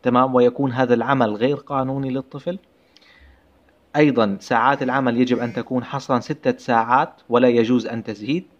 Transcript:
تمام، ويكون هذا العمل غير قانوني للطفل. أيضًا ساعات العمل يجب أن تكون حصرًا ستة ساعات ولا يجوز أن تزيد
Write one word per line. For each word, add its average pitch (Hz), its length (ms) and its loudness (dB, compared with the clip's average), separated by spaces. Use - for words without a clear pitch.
تمام، 127 320 2
ويكون 123 380 2
هذا 123 220 2
العمل 117 420 0
غير 131 200 0
قانوني 135 540 -6
للطفل. 139 480 -8
أيضًا 120 440 2
ساعات 131 420 0
العمل 127 380 0
يجب 123 180 2
أن 117 140 -4
تكون 123 320 -6
حصرًا 135 360 -2
ستة 131 380 -6
ساعات 123 720 0
ولا 123 200 4
يجوز 117 380 2
أن 113 180 -8
تزيد 117 400 -6